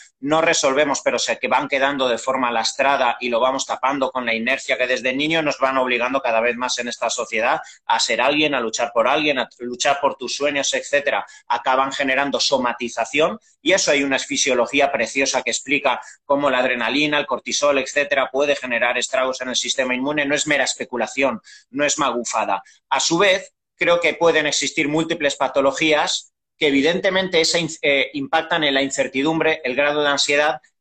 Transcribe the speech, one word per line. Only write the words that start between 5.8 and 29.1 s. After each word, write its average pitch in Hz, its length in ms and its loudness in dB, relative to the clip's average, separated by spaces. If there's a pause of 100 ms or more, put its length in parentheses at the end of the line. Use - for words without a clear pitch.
cada 113 200 2
vez 120 160 2
más 123 220 -4
en 120 100 -4
esta 117 220 -4
sociedad 117 500 -2 (240)
a 113 160 0
ser 113 200 0
alguien, 147 320 2
a 131 80 0
luchar 117 320 -2
por 117 140 2
alguien, 147 320 2
a 120 100 -2 (120)
luchar 123 400 -2
por 131 160 0
tus 120 180 -8
sueños, 143 400 -2
etcétera, 131 500 -2 (220)
acaban 131 460 0
generando 135 480 0
somatización 123 1000 0 (240)
y 156 100 2
eso 185 200 4
hay 143 100 2
una 135 160 0
fisiología 135 720 0
preciosa 131 520 -2
que - 80 -4
explica 135 500 -2 (240)
cómo 143 260 0
la 127 80 0
adrenalina, 127 600 0
el 143 80 -2
cortisol, 135 520 0
etcétera, 135 540 0
puede 143 240 2
generar 120 420 -2
estragos 131 420 -2
en 127 80 -6
el 123 80 -2
sistema 127 380 -2
inmune. 143 300 -2
No 143 120 0
es 139 100 -2
mera 147 160 2
especulación, 123 800 -2 (300)
no 139 140 -2
es 147 140 0
magufada. 117 640 -2 (280)
A 135 100 0
su 165 180 0
vez, 190 360 2 (200)
creo 170 240 2
que 165 160 0
pueden 160 320 2
existir 143 400 -2
múltiples 156 480 0
patologías 143 1000 0 (240)
que 156 120 0
evidentemente 185 720 2
esa 165 180 2
in-, 160 100 -2 (140)
eh, 139 320 2
impactan 160 480 -2
en 143 100 2
la 135 100 2
incertidumbre, 151 800 0